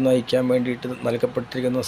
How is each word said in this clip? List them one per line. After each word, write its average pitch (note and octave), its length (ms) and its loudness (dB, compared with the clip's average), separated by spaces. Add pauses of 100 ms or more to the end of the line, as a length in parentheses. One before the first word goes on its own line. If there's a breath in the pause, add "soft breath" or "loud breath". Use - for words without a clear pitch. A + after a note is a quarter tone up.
നയിക്കാൻ B2+ 460 4
വേണ്ടിയിട്ട് B2 360 0 (180)
നൽകപ്പെട്ടിരിക്കുന്ന B2 800 -2